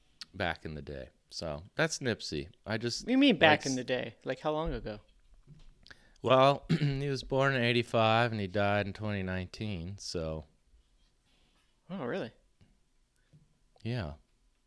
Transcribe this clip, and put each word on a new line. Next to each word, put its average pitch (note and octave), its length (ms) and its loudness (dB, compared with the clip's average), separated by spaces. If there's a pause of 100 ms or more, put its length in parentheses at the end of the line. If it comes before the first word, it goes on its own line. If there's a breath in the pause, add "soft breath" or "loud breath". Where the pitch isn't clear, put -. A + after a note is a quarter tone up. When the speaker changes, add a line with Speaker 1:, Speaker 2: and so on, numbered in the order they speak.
(340)
Speaker 1:
back F2 320 -4
in D#2 100 -10
the D2 60 -10
day. C#2 280 -12 (200)
So D#2 340 -10 (120)
that's D#3+ 240 -2
Nipsey. G2+ 480 -4 (180)
I A2 120 -4
just A#2 260 -4
Speaker 2:
What - 40 -14
do A3+ 60 0
you C4 40 4
mean C4 200 6
back D#3 220 6
Speaker 1:
likes - 80 -8
Speaker 2:
in C3 80 0
the B2+ 80 -2
day? B2 400 -4
Like, C3+ 180 -6
how D#3 100 -2
long D#3 220 -2
ago? G#2+ 260 -8 (1200 soft breath)
Speaker 1:
Well, C3 440 6
<clears throat> D#3+ 140 2
he C#3+ 300 0
was C3 140 -4
born C3+ 320 2
in A#2+ 80 2
eighty-five A#2 680 4
and A2 80 -4
he G2 80 -2
died G2+ 380 2
in G2 80 -6
twenty G#2 300 -4
nineteen, F#2 760 -6
so. D#2+ 480 -6 (1400)
Speaker 2:
Oh, F3 160 -8
really? C3 260 -6 (1500)
Speaker 1:
Yeah. A2 280 -4 (560)